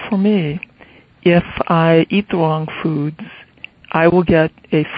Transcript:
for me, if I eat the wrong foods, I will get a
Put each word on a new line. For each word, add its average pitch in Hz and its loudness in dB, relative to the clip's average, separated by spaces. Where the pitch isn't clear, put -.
for 208 -2
me, 190 0
if 175 4
I 165 4
eat 202 -2
the 190 -2
wrong 156 -2
foods, 156 -4
I 165 2
will 175 4
get 160 2
a 151 0